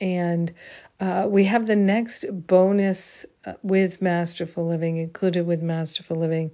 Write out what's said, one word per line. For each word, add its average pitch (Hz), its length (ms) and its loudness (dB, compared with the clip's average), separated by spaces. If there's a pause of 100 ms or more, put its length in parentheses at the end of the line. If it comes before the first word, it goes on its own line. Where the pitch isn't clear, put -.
and, 170 500 -2 (480)
uh, 190 300 0
we 196 140 4
have 220 240 2
the 214 80 2
next 208 560 0
bonus, 190 960 2 (200)
uh, - 160 -8
with 190 400 0
Masterful 170 640 -2
Living, 165 320 -2
included 170 480 -2
with 170 160 0
Masterful 165 560 -4
Living, 160 360 -2